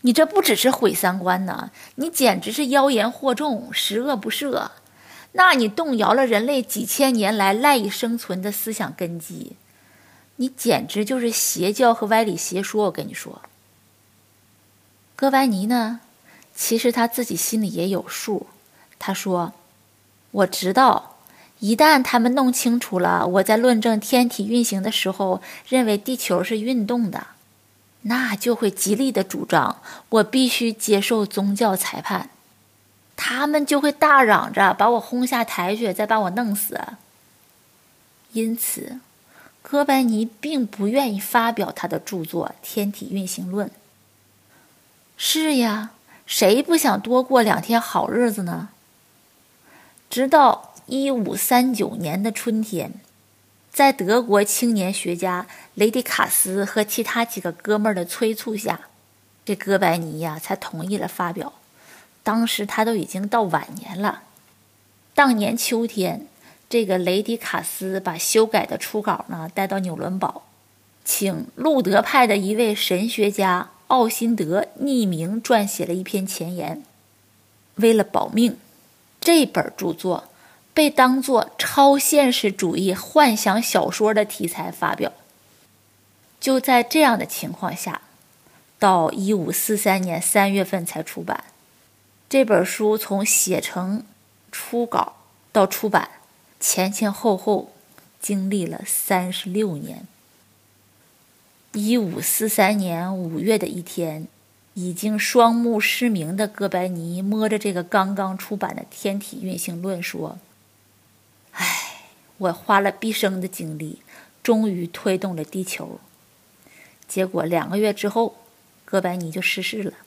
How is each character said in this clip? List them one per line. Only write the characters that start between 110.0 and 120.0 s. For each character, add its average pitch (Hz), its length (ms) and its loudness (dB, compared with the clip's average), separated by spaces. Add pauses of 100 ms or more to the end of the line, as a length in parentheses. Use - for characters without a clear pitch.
说 170 360 -10 (1160)
：“唉， - 480 -6 (380)
我 185 120 0
花 202 300 2
了 196 100 0
毕 220 220 -6
生 190 260 -2
的 180 80 -6
精 160 300 -10
力， 156 240 -10 (420)
终 220 260 2
于 175 160 -4
推 185 320 -2
动 185 160 -6
了 156 120 -8
地 185 180 -8
球。” - 360 -10 (1080)
结 185 180 -2
果 185 200 -2
两 170 240 -2
个 190 80 -2
月 208 160 2
之 208 160 -4
后， 226 260 -2 (480)
哥 196 160 -2
白 180 160 -2
尼 165 160 -6
就 185 100 -6
逝 - 200 -2
世 214 200 -6
了。 196 120 -6 (120)